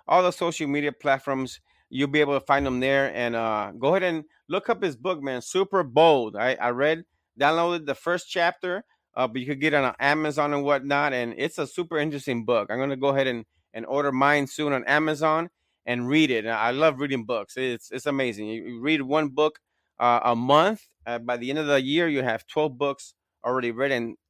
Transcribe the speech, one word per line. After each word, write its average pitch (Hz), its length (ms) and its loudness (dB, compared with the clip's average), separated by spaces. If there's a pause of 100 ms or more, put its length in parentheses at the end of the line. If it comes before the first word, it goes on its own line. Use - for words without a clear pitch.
all 180 160 6
the 180 80 4
social 165 360 -4
media 143 260 0
platforms. 135 680 -2 (300)
You'll 139 180 0
be 147 140 2
able 143 180 2
to 135 60 -6
find 143 200 4
him 127 140 -2
there. 135 340 2
And, 117 220 -2
uh, 110 420 -2
go 131 120 0
ahead 185 140 2
and 165 200 -2 (240)
look 180 220 -4
up 226 120 -2
his 160 140 -2
book, 151 260 -4
man. 131 200 -4
Super 190 420 0
Bold. 127 540 4
I, 123 180 0
I 120 140 -2
read, 151 340 0 (360)
downloaded 165 460 0
the 139 100 -4
first 175 340 -4
chapter, 180 540 -2 (320)
uh, 131 120 0
but 120 140 -6
you 123 60 -10
could 143 120 -6
get 147 140 2
it 143 100 2
on 123 160 0
Amazon 147 540 0
and 143 100 0
whatnot. 143 500 0
And 120 240 -4
it's 147 200 -4
a 143 100 -4
super 170 300 -6
interesting 143 480 -2
book. 110 260 2
I'm 117 80 -4
gonna 135 160 -2
go 135 140 0
ahead 139 180 2
and, 117 180 -4 (280)
and - 120 -10
order 143 280 0
mine 139 340 4
soon 147 260 -4
on 127 120 -2
Amazon 156 640 0 (360)
and 120 220 -2
read 147 240 4
it. 110 140 0
And 113 80 -2
I 113 180 2
love 143 280 2
reading 135 260 -4
books. 107 320 -6
It's, 127 340 -4
it's 123 140 -10
amazing. 123 420 -2
You, 110 180 -8
you 120 160 -12
read 147 200 0
one 147 280 0
book, 151 300 0 (400)
uh, 120 240 4
a 120 120 4
month. 151 520 2 (180)
Uh, 120 140 -6
by 120 180 -4
the 123 120 -8
end 147 100 -2
of 151 80 -2
the 143 140 4
year, 151 260 0
you 143 140 0
have 113 260 -4
twelve 151 300 -2
books 139 360 -4 (320)
already 120 260 0
read. 135 200 -2
And 117 260 -4 (120)